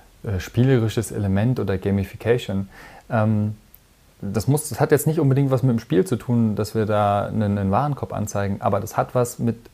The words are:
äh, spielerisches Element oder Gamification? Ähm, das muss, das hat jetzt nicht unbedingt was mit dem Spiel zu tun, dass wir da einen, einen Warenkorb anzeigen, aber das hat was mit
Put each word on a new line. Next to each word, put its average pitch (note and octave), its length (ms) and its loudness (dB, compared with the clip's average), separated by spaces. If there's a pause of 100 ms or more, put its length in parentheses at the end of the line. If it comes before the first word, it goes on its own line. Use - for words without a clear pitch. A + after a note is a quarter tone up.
(240)
äh, G2 160 -4
spielerisches A#2+ 720 2
Element G#2+ 480 0
oder G2 180 -2
Gamification? G2 920 -2 (420)
Ähm, G#2+ 440 0 (640)
das G2+ 260 -2
muss, D3 220 0
das - 100 -10
hat D3 120 2
jetzt C#3+ 140 4
nicht D#3 140 0
unbedingt C#3 320 2
was B2+ 100 2
mit C3 100 2
dem A#2 80 2
Spiel F#3 260 2
zu B2+ 100 -2
tun, A2+ 400 0
dass G#2 180 -4
wir A2 120 0
da G2+ 400 2
einen, G2+ 320 -2
einen G2 120 0
Warenkorb C3 440 -2
anzeigen, G2+ 480 -4
aber G2+ 180 0
das G#2+ 180 -8
hat C3 160 -2
was B2 240 -2
mit A#2 200 -2 (160)